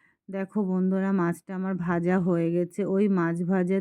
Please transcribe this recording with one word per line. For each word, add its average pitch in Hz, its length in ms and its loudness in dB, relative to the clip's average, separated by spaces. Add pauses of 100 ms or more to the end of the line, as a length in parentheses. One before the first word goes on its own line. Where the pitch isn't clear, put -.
(300)
দেখো 196 340 -6
বন্ধুরা 185 480 0
মাছটা 170 440 -2
আমার 190 200 -4
ভাজা 175 440 0
হয়ে 170 320 2
গেছে। 175 340 -2
ওই 190 220 2
মাছ 170 360 0
ভাজা 185 380 0